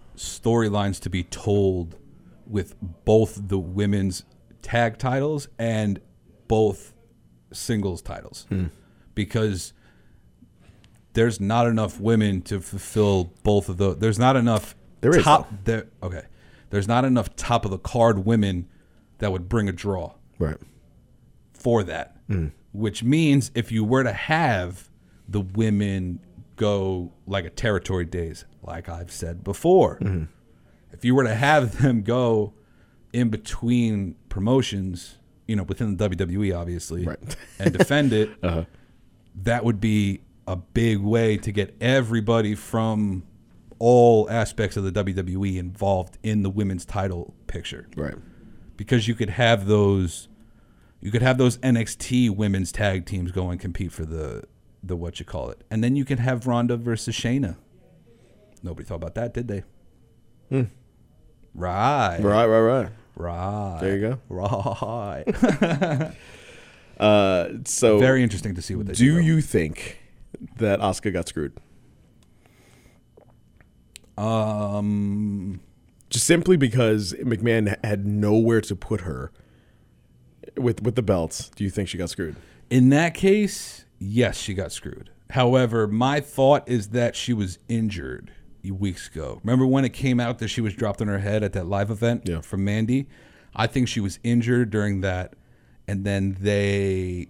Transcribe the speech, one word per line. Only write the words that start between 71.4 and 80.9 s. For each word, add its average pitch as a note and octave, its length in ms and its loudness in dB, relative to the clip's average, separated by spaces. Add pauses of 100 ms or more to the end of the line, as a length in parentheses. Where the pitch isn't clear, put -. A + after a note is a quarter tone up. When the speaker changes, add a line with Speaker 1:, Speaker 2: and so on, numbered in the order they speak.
Speaker 1:
Um, G#2 1400 -2 (500)
Speaker 2:
Just - 180 -2
simply F3 300 4
because A2 560 2
McMahon A2+ 600 0
h-, - 100 -6
had G#2 220 -2
nowhere G#2+ 560 4
to G#2 140 -6
put G2+ 260 -6
her C#2 300 -8 (1200)
with, A#2+ 280 -2
with A#2+ 120 0